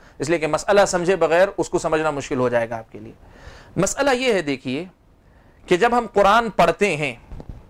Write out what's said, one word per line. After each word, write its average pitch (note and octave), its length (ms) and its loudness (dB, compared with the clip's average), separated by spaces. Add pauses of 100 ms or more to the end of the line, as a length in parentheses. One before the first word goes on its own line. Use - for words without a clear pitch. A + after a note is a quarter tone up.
(180)
اس C#3+ 100 -4
لیے E3+ 100 2
کہ D3+ 80 -2
مسئلہ D#3 420 2
سمجھے F3+ 280 0
بغیر E3+ 400 4
اس D#3+ 120 -2
کو F3 100 -2
سمجھنا D#3 320 0
مشکل C#3 280 -6
ہو B2+ 100 0
جائے A#2 220 0
گا A#2 60 -8
آپ A2+ 160 -16
کے G#2+ 60 -18
لیے۔ A2 140 -18 (640)
مسئلہ A3+ 340 0
یہ B3+ 220 0
ہے، F#3 100 0
دیکھیے C#3 420 -6 (840)
کہ F3+ 100 2
جب A#3 220 2
ہم - 160 -2
قرآن G3+ 360 4
پڑھتے E3+ 460 2
ہیں، C#3 180 -4 (560)